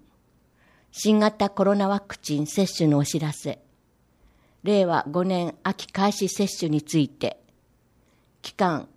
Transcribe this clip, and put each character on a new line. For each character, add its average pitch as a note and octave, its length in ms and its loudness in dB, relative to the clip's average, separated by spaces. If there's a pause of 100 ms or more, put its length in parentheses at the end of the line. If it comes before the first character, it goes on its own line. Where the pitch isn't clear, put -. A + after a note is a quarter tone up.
(920)
新 G#3+ 280 2
型 G#3+ 320 2
コ G3 140 0
ロ G3 100 4
ナ G3 140 0
ワ G3+ 120 0
ク - 180 -14
チ D3 220 -4
ン D3+ 60 -2
接 F#3+ 200 0
種 D#3+ 220 0
の D3 100 4
お C#3+ 60 2
知 D#3 160 -2
ら D3+ 120 -4
せ。 - 280 -10 (1040)
令 G3 220 4
和 E3 240 0
五 F3 140 0
年 F3+ 380 -2
秋 - 300 -6
開 G3 200 2
始 F#3+ 160 -2
接 G3+ 200 -2
種 - 200 -4
に D3+ 140 2
つ - 160 -2
い C#3 100 4
て。 - 320 -6 (1000)
期 - 120 -16
間、 F3 420 0